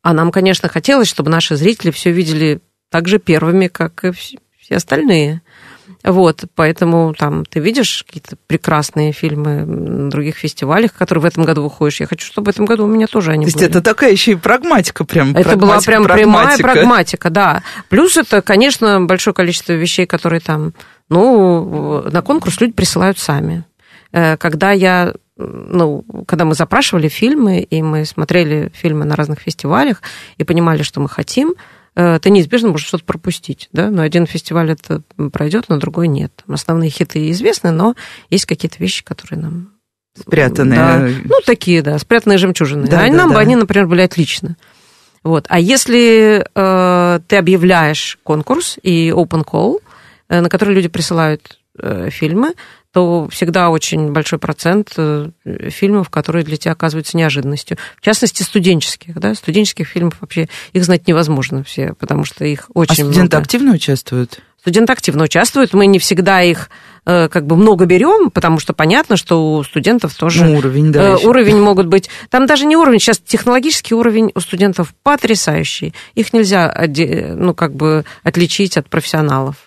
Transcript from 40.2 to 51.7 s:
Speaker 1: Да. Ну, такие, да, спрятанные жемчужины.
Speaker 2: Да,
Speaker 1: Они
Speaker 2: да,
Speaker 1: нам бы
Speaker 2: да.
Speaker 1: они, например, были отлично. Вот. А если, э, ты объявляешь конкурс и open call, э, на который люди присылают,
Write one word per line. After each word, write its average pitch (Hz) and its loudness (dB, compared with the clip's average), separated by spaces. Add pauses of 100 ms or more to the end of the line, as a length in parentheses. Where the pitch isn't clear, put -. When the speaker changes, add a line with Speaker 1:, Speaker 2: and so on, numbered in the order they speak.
Speaker 1:
Да. - 2 (160)
Ну, 523 2
такие, 180 2
да, 147 -2
спрятанные 214 2
жемчужины. 151 0
Speaker 2:
Да, 165 2
Speaker 1:
Они 233 4
Speaker 2:
да, 320 4
Speaker 1:
нам 359 4
бы - 4
Speaker 2:
да. - 4
Speaker 1:
они, 247 4
например, 202 2
были 175 2
отлично. 170 -2 (680)
Вот. 160 -2
А 175 2
если, 226 4 (100)
э, 180 2
ты 208 0
объявляешь 175 2
конкурс 196 -4
и 165 0
open 165 -2
call, 262 -2 (480)
э, 175 0
на 170 0
который 202 0
люди 185 2
присылают, 165 -4 (200)